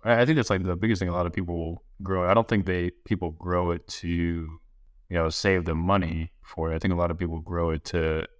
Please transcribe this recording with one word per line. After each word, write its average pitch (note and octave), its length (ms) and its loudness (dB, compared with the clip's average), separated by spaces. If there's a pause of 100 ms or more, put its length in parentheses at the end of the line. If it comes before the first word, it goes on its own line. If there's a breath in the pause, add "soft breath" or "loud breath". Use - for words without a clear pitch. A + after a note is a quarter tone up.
I, A#2 200 4
I - 20 6
think D#3 120 4
that's, B2+ 120 2
like, F#2+ 160 2
the F2+ 120 0
biggest G#2 240 2
thing F2+ 100 -2
a - 20 -2
lot F2 140 0
of E2+ 80 -6
people E2+ 500 -4 (180)
grow. F#2+ 240 0
I F2+ 60 6
don't A2+ 160 4
think G2+ 160 2
they, F2+ 280 0 (120)
people F2 280 -2
grow F2 400 0
it F2 160 -6
to, - 180 -10
you E2+ 540 -2 (500)
know, E2+ 180 2
save F2+ 380 2
them E2 120 0
money E2 540 0 (100)
for D#2+ 300 -4
it. D#2+ 40 -2
I - 20 -2
think F#2+ 160 0
a - 20 -2
lot F2 140 2
of E2 80 -4
people E2 220 -4
grow E2+ 300 -2
it D#2+ 160 -4
to D#2+ 380 0 (140)